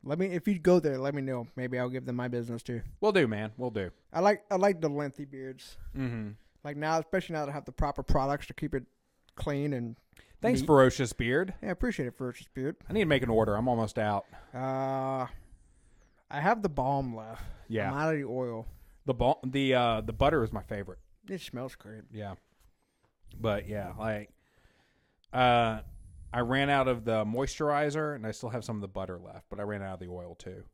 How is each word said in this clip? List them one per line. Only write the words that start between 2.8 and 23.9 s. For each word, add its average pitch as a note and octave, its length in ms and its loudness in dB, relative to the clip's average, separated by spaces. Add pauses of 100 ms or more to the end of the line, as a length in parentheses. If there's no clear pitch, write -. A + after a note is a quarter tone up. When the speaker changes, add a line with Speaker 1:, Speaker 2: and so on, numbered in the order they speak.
Speaker 2:
Will G#3+ 120 4
do, F3 140 6
man. G#2+ 300 -4
Will B2 140 -4
do. G2 200 -2 (220)
Speaker 1:
I D#3+ 80 -2
like, G3+ 300 4
I G3+ 60 0
like F#3 260 4
the D#3+ 80 2
lengthy C#3+ 340 -6
beards. C3 540 -14 (180)
Speaker 2:
Mm-hmm. A#2 340 -4 (320)
Speaker 1:
Like D3 140 -8
now, D#3 220 0
especially F3 360 -2
now D3+ 120 -2
that C#3 40 -8
I C#3+ 40 -8
have C#3+ 100 -8
the - 80 -14
proper C#3+ 300 -2
products C#3 460 2
to - 60 -12
keep - 200 -6
it C3 100 -2 (520)
clean C#3+ 360 -2
and A#2+ 240 -4 (460)
Speaker 2:
Thanks, G#3+ 180 4
Speaker 1:
neat. C3+ 60 -2
Speaker 2:
Ferocious C3 480 8
Beard. D3 380 0 (100)
Speaker 1:
Yeah, A3 60 -6
I F#3+ 40 -2
appreciate F3 340 -2
it, A#2+ 100 -8
Ferocious B2 360 -8
Beard. C3+ 240 -6 (120)
Speaker 2:
I - 60 -8
need G#3+ 60 2
to G3 60 4
make C#3 160 4
an B2 80 -2
order. A2 260 6
I'm A#2+ 120 0
almost A2+ 300 0
out. G#2 260 0 (300)
Speaker 1:
Uh, C3 720 -2 (1040)
I C#3+ 100 -6
have G#3 220 2
the G3 80 2
balm C3+ 460 0
left. A2 260 -12 (260)
Speaker 2:
Yeah. G#2 220 0
Speaker 1:
I'm C3+ 80 -4
out D#3+ 160 0
of D3+ 40 -2
the C#3+ 80 -4
oil. A#2 400 -6 (400)
Speaker 2:
The C#3 80 0
bal-, C3+ 300 2
the, C3 300 2
uh, A#2 280 4
the A2 120 -6
butter C#3+ 300 4
is G#2+ 80 -2
my G2+ 100 -6
favorite. G2 360 -8 (300)
Speaker 1:
It F#3 140 -8
smells B2+ 320 -10
great. G#2+ 280 -18 (100)
Speaker 2:
Yeah. G2+ 220 -8 (1040)
But G#2 300 0
yeah, G2+ 300 -6